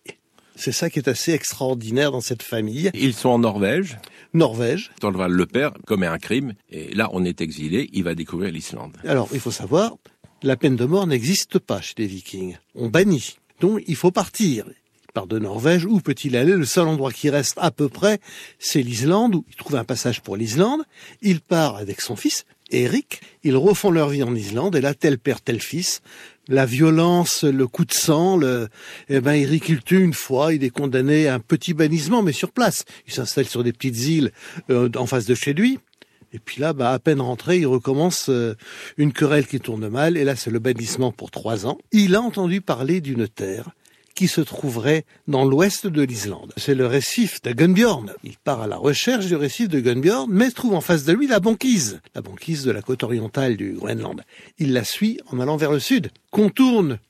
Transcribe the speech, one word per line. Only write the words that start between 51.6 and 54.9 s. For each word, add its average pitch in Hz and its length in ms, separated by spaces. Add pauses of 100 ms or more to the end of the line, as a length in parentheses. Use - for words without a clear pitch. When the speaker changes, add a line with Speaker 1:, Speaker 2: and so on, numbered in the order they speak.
Speaker 1:
la - 80
banquise 135 420
de 127 80
la 101 100
côte 131 200
orientale 120 540
du 98 180
Groenland. 107 480 (360)
Il 139 140
la 120 120
suit - 360 (100)